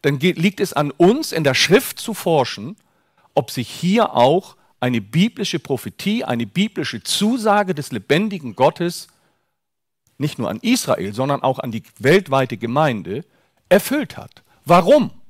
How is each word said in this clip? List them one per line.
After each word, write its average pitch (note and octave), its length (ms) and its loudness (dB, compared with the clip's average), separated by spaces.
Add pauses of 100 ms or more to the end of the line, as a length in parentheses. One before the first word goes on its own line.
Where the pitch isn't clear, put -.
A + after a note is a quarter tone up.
Dann C#3 180 0
ge-, E3+ 140 2
liegt F#3 260 0
es G3+ 140 -2
an D3 180 0
uns, A#3 400 4
in D#3+ 120 -2
der C#3 100 2
Schrift - 460 2
zu A3+ 140 -8
forschen, C#3 640 -2 (580)
ob - 160 0
sich B2 200 -6
hier G3+ 440 0
auch C#3+ 420 2 (240)
eine B2 220 -2
biblische E3+ 580 -2
Prophetie, - 640 -4
eine A#2 220 -6
biblische D#3 560 -4
Zusage G#3 720 -2
des C#3+ 180 -8
lebendigen D3 640 -2
Gottes E3 520 -2 (1120)
nicht C#3+ 200 -6
nur A2+ 120 -6
an A2 100 -8
Israel, A#2+ 540 -2
sondern C3+ 280 -2
auch C3 180 -2
an A#2+ 120 -8
die G#2+ 120 -8 (140)
weltweite C3+ 600 2
Gemeinde A#2 680 -2 (460)
erfüllt B3+ 480 0
hat. - 260 -20 (220)
Warum? C4+ 460 6 (180)